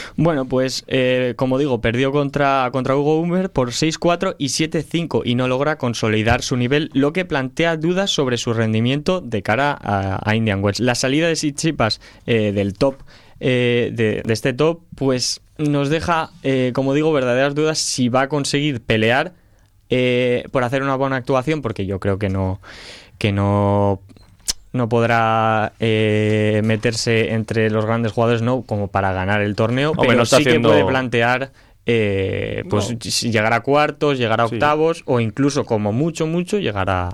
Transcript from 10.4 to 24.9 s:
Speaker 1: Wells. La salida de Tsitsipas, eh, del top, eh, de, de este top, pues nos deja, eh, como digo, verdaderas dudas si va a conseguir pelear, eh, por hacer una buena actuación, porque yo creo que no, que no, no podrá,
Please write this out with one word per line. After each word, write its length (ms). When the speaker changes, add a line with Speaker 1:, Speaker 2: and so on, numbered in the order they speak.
Speaker 1:
Wells. 160
La 140
salida 340
de 60
Tsitsipas, 680
eh, 280
del 200
top, 220
eh, 520
de, 320
de 80
este 220
top, 260
pues 460
nos 320
deja, 400
eh, 320
como 200
digo, 180
verdaderas 420
dudas 240
si 300
va 140
a 80
conseguir 500
pelear, 540
eh, 600
por 140
hacer 180
una 140
buena 200
actuación, 440
porque 240
yo 160
creo 180
que 120
no, 280
que 120
no, 720
no 160
podrá, 920